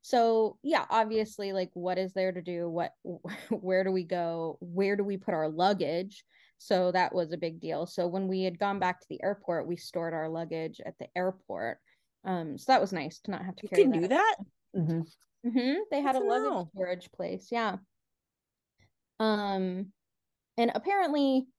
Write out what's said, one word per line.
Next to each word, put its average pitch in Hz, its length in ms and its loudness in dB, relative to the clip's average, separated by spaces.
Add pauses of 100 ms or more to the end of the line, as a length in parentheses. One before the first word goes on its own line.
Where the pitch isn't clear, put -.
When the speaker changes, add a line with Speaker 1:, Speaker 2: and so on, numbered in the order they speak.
Speaker 1:
So, 226 600 4
yeah, 294 280 2
obviously, 214 600 0
like, 185 220 -2
what 180 240 -2
is 190 140 -2
there 185 200 0
to 180 100 -6
do? 170 260 -4
What, 170 240 -4 (120)
<laughs> - 460 -10
where 185 340 2
do 190 60 0
we 185 140 0
go? 165 560 -4
Where 190 360 0
do 202 80 0
we 196 120 -2
put 196 180 -2
our 156 140 0
luggage? 175 760 0 (340)
So 180 340 2
that 180 220 2
was 165 180 0
a 170 60 -6
big 165 220 -4
deal. 160 260 -4
So 175 200 -2
when 185 220 -2
we 185 140 0
had 180 160 -2
gone 202 200 0
back 180 220 0
to - 80 -20
the - 140 -8
airport, 185 440 -2
we 175 100 -4
stored 165 360 -6
our 160 160 -4
luggage 160 560 -6
at - 140 -10
the - 80 -10 (100)
airport. 180 640 -4 (460)
Um, 170 340 -4
so - 140 2
that 254 100 6
was 196 100 -2
nice 156 280 -6
to - 100 -10
not 180 140 -6
have 185 120 -10
to - 60 -16
Speaker 2:
You 208 80 -12
Speaker 1:
carry 185 140 6
Speaker 2:
can 254 80 4
Speaker 1:
that 175 60 2
Speaker 2:
do 170 60 2
Speaker 1:
up. 190 60 0
Speaker 2:
that? 403 260 4 (420)
Speaker 3:
Mm-hmm. 165 680 -4
Speaker 1:
Mm-hmm. 254 320 0 (100)
They 285 120 0
had 277 100 2
Speaker 2:
Good 254 100 2
Speaker 1:
a - 20 -2
Speaker 2:
to - 60 2
Speaker 1:
luggage 427 220 2
Speaker 2:
know. 180 220 -4
Speaker 1:
storage 180 380 -4
place, 185 380 -8
yeah. 220 260 0 (1400)
Um, 196 680 0 (720)
and 233 160 4
apparently 285 720 2 (120)